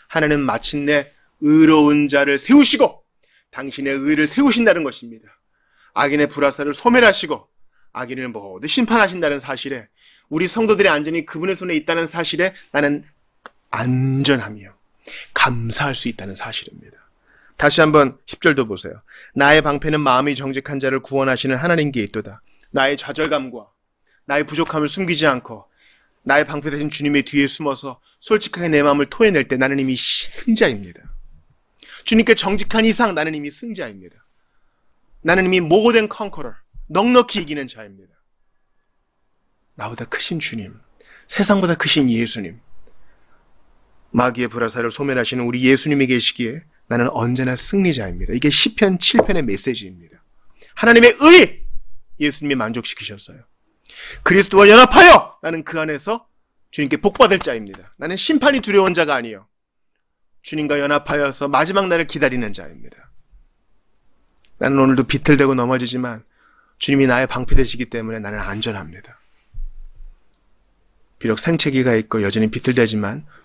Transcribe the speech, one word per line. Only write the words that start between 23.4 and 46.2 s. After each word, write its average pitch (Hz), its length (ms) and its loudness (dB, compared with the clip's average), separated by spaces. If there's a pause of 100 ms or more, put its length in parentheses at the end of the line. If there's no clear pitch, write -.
나의 147 200 -2
부족함을 151 420 -4
숨기지 170 380 -4
않고 120 400 -4 (560)
나의 147 240 2
방패 147 240 -8
되신 147 220 -6
주님의 143 320 0
뒤에 139 240 -2
숨어서 139 520 -10 (200)
솔직하게 185 480 -2
내 147 160 2
마음을 143 240 2
토해낼 185 400 0
때 131 100 -4
나는 135 220 0
이미 131 160 -2
시-, - 340 -4
승자입니다. 107 720 -2 (1040)
주님께 226 320 2
정직한 214 500 0
이상 220 300 0
나는 156 180 -4
이미 147 160 -10
승자입니다. 131 640 -14 (1080)
나는 185 240 0
이미 185 140 2
모고된 214 500 2
컨커러, - 440 -12 (340)
넉넉히 233 540 2
이기는 147 260 -8
자입니다. 98 460 -20 (1600)
나보다 113 300 -12
크신 - 340 -8
주님, 113 400 -10 (480)
세상보다 190 480 0
크신 135 340 0
예수님, 113 500 -4 (1500)
마귀의 123 360 -2
불화살을 117 440 -6
소멸하시는 127 520 -4
우리 123 220 -2
예수님이 135 420 2
계시기에 123 560 -4 (240)